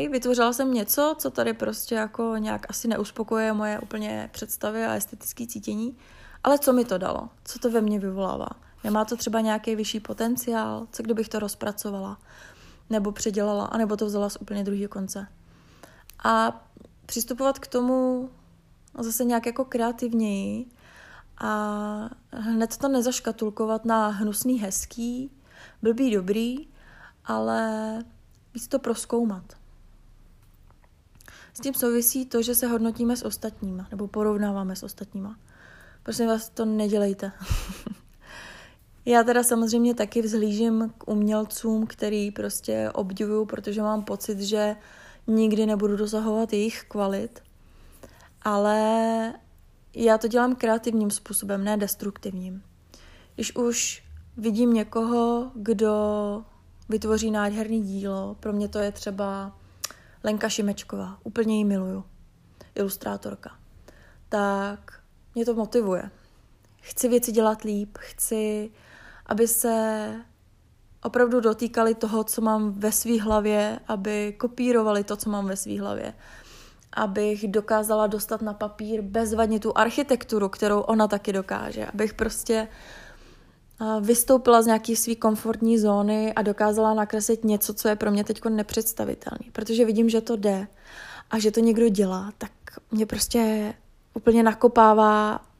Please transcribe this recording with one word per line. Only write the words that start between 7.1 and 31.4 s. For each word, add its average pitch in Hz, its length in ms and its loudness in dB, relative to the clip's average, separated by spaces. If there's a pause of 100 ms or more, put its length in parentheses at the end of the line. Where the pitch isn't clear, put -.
Co - 140 -14
to 240 120 0
ve 226 100 2
mně 208 180 0
vyvolává? 190 500 -4 (340)
Nemá 214 220 0
to 233 120 -4
třeba 226 240 -2
nějaký 220 340 -2
vyšší 208 240 -4
potenciál? 226 920 -4
Co 233 120 -10
kdybych 220 260 -2
to 214 100 -4
rozpracovala? 202 800 -6 (720)
Nebo 208 220 0
předělala? 208 540 -2
A - 120 -4
nebo 214 200 0
to 214 80 -2
vzala 202 240 -2
z - 120 -10
úplně 202 220 -6
druhého 202 260 -4
konce? 196 380 -8 (960)
A 226 380 2 (440)
přistupovat 269 540 -2
k - 80 -16
tomu 254 640 0 (680)
zase 226 240 -4
nějak 233 220 2
jako 247 200 -2
kreativněji 226 1000 -2 (720)
a 214 720 -4 (220)
hned 220 460 -2
to 277 100 0
nezaškatulkovat 226 1000 -2
na 220 220 2
hnusný, 208 520 -2
hezký, 240 720 -6 (500)
blbý, 226 300 2
dobrý, 220 560 -2 (580)
ale 220 760 -2 (540)
víc - 140 -10
to 269 120 -2
prozkoumat. 226 640 -2 (2000)